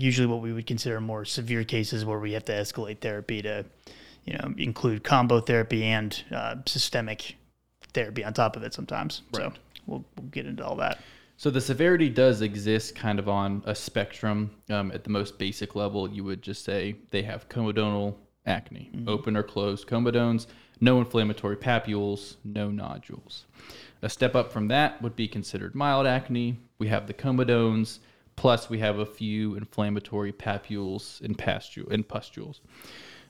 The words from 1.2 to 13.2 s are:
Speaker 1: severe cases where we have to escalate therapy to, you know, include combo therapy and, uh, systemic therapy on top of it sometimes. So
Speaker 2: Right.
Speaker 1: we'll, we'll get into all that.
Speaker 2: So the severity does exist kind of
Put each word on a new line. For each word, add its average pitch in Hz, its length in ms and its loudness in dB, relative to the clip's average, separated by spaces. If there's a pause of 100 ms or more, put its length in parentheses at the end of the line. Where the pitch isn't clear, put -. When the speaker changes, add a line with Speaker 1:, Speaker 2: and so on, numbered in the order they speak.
Speaker 1:
severe 117 400 -2
cases 110 400 -2
where 107 160 -2
we 104 140 -4
have 107 100 -6
to 113 80 -4
escalate 104 480 -4
therapy 104 420 -6
to, 104 220 -6 (600)
you - 100 -8
know, - 240 -6
include 110 440 0
combo 120 380 6
therapy 113 420 2
and, 110 480 0
uh, 117 240 -4 (120)
systemic 113 680 -2 (580)
therapy 110 320 -2
on 107 80 -4
top 110 220 4
of 110 80 -10
it 113 120 -8
sometimes. - 480 -6 (120)
So - 140 -4
Speaker 2:
Right. - 100 -12 (280)
Speaker 1:
we'll, 135 180 -8 (120)
we'll 139 120 -12
get - 180 -8
into - 180 -8
all - 120 -6
that. - 240 -2 (360)
Speaker 2:
So 147 140 2
the 131 100 2
severity 156 500 6
does 120 320 6
exist 107 520 0
kind 104 240 0
of 98 100 -2